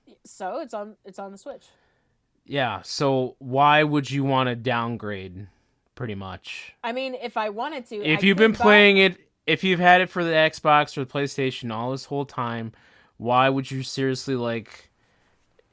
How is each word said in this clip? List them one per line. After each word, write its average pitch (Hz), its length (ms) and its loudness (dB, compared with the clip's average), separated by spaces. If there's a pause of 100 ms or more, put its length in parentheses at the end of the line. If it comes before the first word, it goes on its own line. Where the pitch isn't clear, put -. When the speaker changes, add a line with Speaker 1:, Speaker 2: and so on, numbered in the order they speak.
(260)
Speaker 1:
So 208 340 -10
it's 294 140 -12
on, 208 320 -12
it's 196 120 -20
on 196 140 -12
the 196 60 -18
Switch. - 300 -18 (800)
Speaker 2:
Yeah, 117 380 -4
so 131 540 -2
why 143 460 4
would 147 260 -2
you 139 140 -4
wanna 131 320 0
downgrade, 107 920 -6 (480)
pretty 110 220 -10
much? - 580 -14 (100)
Speaker 1:
I 233 100 -6
mean, 262 200 -8
if 240 240 -10
I 220 120 -2
wanted 254 400 -10
to, 220 140 -12
Speaker 2:
If 156 180 0
Speaker 1:
I 180 40 2
Speaker 2:
you've 196 120 4
been 220 160 4
Speaker 1:
could 208 40 -10
buy 208 60 0
Speaker 2:
playing 208 340 8
it, 190 200 4 (280)
if 156 180 0
you've 185 160 2
had 180 220 6
it 180 80 -2
for 180 140 -4
the 165 80 -2
Xbox 156 640 2
or 139 80 -4
the - 60 -14
PlayStation 135 600 -4
all 117 200 -4
this 135 140 -8
whole 139 200 -6
time, 117 460 -6 (460)
why 123 320 4
would 135 200 -2
you 131 140 -8
seriously, 135 520 -4
like, 117 540 -6 (840)